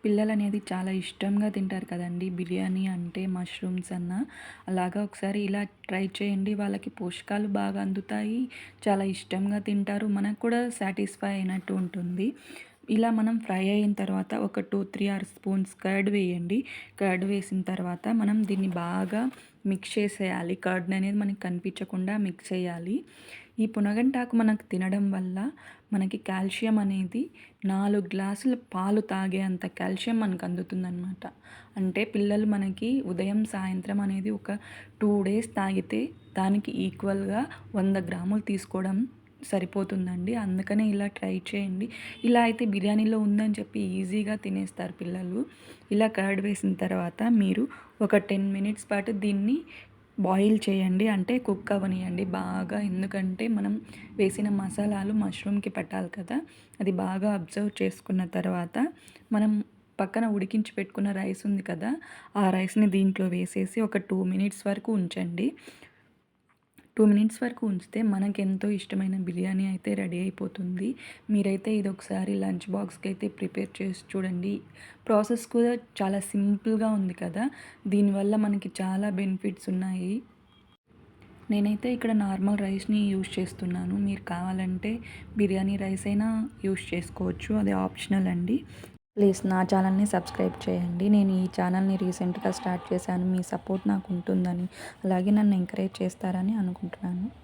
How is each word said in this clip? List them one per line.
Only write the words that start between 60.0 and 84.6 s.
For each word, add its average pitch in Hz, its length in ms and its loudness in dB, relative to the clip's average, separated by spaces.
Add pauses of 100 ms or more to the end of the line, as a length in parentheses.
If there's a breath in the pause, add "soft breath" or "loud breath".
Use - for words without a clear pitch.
పక్కన 196 240 0 (100)
ఉడికించి 202 420 0
పెట్టుకున్న 196 340 -2 (100)
రైస్ 190 280 -4
ఉంది 190 220 -2
కదా, 180 200 -4 (500 loud breath)
ఆ 196 40 6 (120)
రైస్ని 190 300 4 (100)
దీంట్లో 190 380 4
వేసేసి 190 420 -2 (120)
ఒక 208 80 -2 (120)
టూ 190 80 0 (160)
మినిట్స్ 196 360 -2
వరకు 202 200 -4 (100)
ఉంచండి. 180 500 -2 (1500 loud breath)
టూ 226 120 8
మినిట్స్ 214 320 4
వరకు 240 300 -2
ఉంచితే 185 280 -4 (120)
మనకెంతో 196 560 0 (100)
ఇష్టమైన 190 380 -2 (100)
బిర్యానీ 185 460 -2
అయితే 190 180 -4 (100)
రెడీ 175 240 -2
అయిపోతుంది. 190 640 -4 (460 loud breath)
మీరైతే 196 460 2
ఇది 196 140 0
ఒకసారి 190 400 -4 (100)
లంచ్ 185 220 -2 (100)
బాక్స్కి 202 340 -6
అయితే 196 180 -4 (120)
ప్రిపేర్ 190 300 -4 (100)
చేసి 190 220 -4 (100)
చూడండి. 185 420 -2 (540 loud breath)
ప్రాసెస్ 226 460 4
కూడా 240 200 4 (260)
చాలా 196 220 2 (100)
సింపుల్గా 208 640 2
ఉంది 185 240 0
కదా, 180 220 -2 (500 loud breath)
దీనివల్ల 202 420 4 (100)
మనకి 202 260 0 (100)
చాలా 190 280 0 (100)
బెనిఫిట్స్ 196 540 -2
ఉన్నాయి. 185 380 -2 (1400)
నేనైతే 208 340 2 (120)
ఇక్కడ 233 120 0 (140)
నార్మల్ 196 400 2
రైస్ని 196 360 0 (120)
యూజ్ 190 260 -2
చేస్తున్నాను. 180 560 -2 (140)
మీరు 196 240 -4
కావాలంటే 185 600 -2 (460 loud breath)